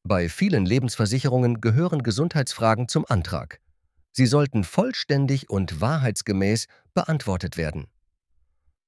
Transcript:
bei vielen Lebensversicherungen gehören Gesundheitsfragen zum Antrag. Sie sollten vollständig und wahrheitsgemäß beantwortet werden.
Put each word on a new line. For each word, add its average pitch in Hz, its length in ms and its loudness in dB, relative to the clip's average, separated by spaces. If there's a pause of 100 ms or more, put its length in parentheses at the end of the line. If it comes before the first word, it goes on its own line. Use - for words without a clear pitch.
bei 90 260 0
vielen 143 380 0
Lebensversicherungen 120 960 0
gehören 143 420 2
Gesundheitsfragen 117 840 0
zum 151 200 0
Antrag. 87 520 -2 (500)
Sie 131 160 4
sollten 139 380 2
vollständig 139 880 -2
und 92 300 -2
wahrheitsgemäß 110 840 0 (280)
beantwortet 107 600 -2
werden. 78 300 -6 (1000)